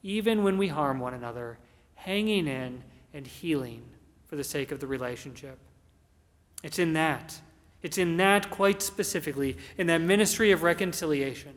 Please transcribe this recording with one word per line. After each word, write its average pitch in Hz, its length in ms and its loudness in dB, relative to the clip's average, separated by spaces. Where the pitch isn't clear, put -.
even 208 400 2
when 190 160 2
we 196 100 2
harm 143 320 0
one 127 140 -6
another, 120 440 -10
hanging 202 520 0
in 127 360 -6
and 139 120 -12
healing 127 560 -4
for 156 100 -10
the 143 80 -4
sake 139 260 -4
of 143 100 -6
the 139 60 -6
relationship. 131 720 -8
It's 156 160 -6
in 170 160 2
that. 156 460 0
It's 156 140 -6
in 175 220 2
that 202 320 4
quite 196 320 2
specifically, 139 760 -2
in 170 80 2
that 165 160 4
ministry 208 480 4
of 165 120 6
reconciliation. 156 960 0